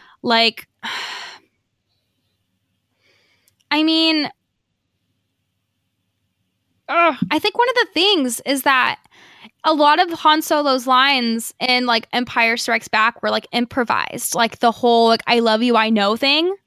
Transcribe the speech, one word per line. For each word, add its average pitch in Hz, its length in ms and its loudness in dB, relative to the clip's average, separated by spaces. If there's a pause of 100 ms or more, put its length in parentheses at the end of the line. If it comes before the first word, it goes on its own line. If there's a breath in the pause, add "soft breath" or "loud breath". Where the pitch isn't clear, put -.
(220 soft breath)
Like, 226 460 -2 (160)
<sighs> - 60 -10 (2750 loud breath)
I 302 120 0
mean, 320 460 0 (2500)
ugh, 320 260 2 (140)
I 302 100 0
think 415 180 -4
one 480 120 2
of 480 60 -2
the 480 180 2
things 320 520 0
is 269 180 -4
that 262 360 0 (640 loud breath)
a 320 100 2
lot 294 260 2
of 359 200 0
Han 311 220 2
Solo's 285 460 -2
lines 254 720 0
in, 254 260 0
like, 233 280 -2
Empire 233 440 -2
Strikes 226 300 -4
Back 220 340 0
were, 208 80 -2
like, 214 220 -4
improvised. - 840 -4
Like, 233 240 -2
the 233 120 2
whole, 233 360 2
like, 226 200 2
"I 240 120 2
love 220 220 2
you, 240 160 2
I 220 140 2
know" 208 240 2
thing. 311 380 0 (140)